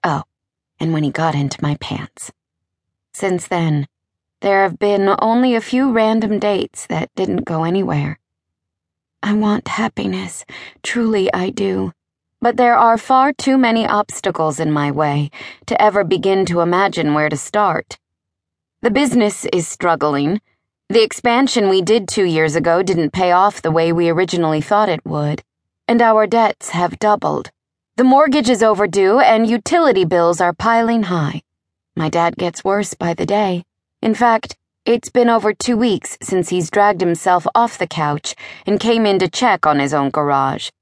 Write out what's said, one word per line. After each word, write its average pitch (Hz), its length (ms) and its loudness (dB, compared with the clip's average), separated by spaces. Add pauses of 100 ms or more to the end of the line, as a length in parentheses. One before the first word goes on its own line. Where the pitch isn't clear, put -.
Oh, 156 200 -2 (560)
and 165 120 -2
when 156 120 0
he 139 80 -2
got 160 240 -2
into 143 260 -2
my 151 180 -2
pants. - 520 -12 (840)
Since 185 340 -4
then, 156 400 0 (540)
there 196 220 2
have 185 140 -2
been 196 420 2
only 240 360 2
a 220 60 0
few 254 300 0
random 220 460 0
dates 202 500 -4
that 165 280 -4
didn't 185 300 -2
go 160 180 -4
anywhere. 165 560 -2 (1040)
I 208 80 -2
want 208 380 0
happiness, 190 760 -6 (400)
truly 220 500 0
I 185 160 0
do. 190 440 -4 (480)
But 240 160 2
there 240 180 4
are 226 220 4
far 262 340 2
too 269 260 0
many 226 300 2
obstacles 165 720 -2
in 156 100 -2
my 147 220 0
way 147 400 -2 (360)
to - 140 0
ever 202 220 2
begin 190 440 0
to 175 120 0
imagine 175 540 0
where 151 160 0
to 151 80 -4
start. 196 600 -2 (840)
The 226 100 0
business 240 540 0
is 175 200 -2
struggling. 151 760 -2 (480)
The 220 140 4
expansion 240 680 0
we 190 120 2
did 196 280 0
two 196 160 0
years 160 320 0
ago 170 260 2
didn't 170 300 -2
pay 180 180 0
off 190 300 2
the 165 100 -2
way 165 220 2
we 170 160 2
originally 165 500 0
thought 208 300 0
it 156 160 -4
would, 147 360 -4 (460)
and 233 140 2
our 220 260 4
debts 220 440 0
have 175 280 -2
doubled. 156 500 -2 (460)
The 247 80 2
mortgage 269 460 4
is 220 120 2
overdue 196 580 2
and 220 300 4
utility 240 540 2
bills 170 380 2
are 175 100 2
piling 226 520 0
high. 160 400 -4 (520)
My 156 140 -2
dad 170 260 0
gets - 300 -6
worse 196 280 -2
by 170 200 -4
the 175 120 -4
day. 190 380 -2 (380)
In 226 120 0
fact, 233 440 0 (280)
it's 233 220 0
been 240 220 2
over 214 240 2
two 240 240 -2
weeks 214 440 -2
since 185 280 -2
he's 180 200 -2
dragged 202 300 2
himself 175 560 0
off 233 220 0
the 175 100 -4
couch 151 480 -4 (300)
and 202 120 0
came 226 280 2
in 196 140 2
to 180 100 0
check 214 360 0
on 147 140 2
his 139 140 -2
own 143 160 0
garage. 139 640 -2 (100)